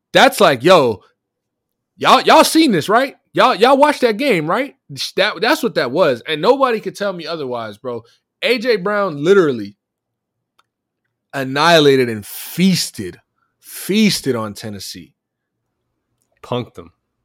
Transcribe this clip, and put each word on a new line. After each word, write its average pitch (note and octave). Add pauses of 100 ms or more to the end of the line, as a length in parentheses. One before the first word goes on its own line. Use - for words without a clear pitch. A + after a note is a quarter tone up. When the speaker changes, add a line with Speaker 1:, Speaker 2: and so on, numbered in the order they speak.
(120)
Speaker 1:
that's A#3+
like, C#3+
yo, C#3+ (920)
y'all, F3
y'all C4
seen D#4+
this, D#3+
right? B3 (160)
Y'all, A3
y'all B3
watched C#4+
that A3+
game, G3
right? B3 (420)
That, F#3
that's B3+
what G#3
that C#3
was. C#3
And D3+
nobody B3
could F#3
tell G3+
me E3+
otherwise, B2
bro. A#2+ (400)
A A3+
J A3+
Brown F#3+
literally D3 (1600)
annihilated C#3
and A2
feasted, - (400)
feasted F#3+
on G#2+
Tennessee. F#2+ (1300)
Speaker 2:
Punked B2
them. E2+ (320)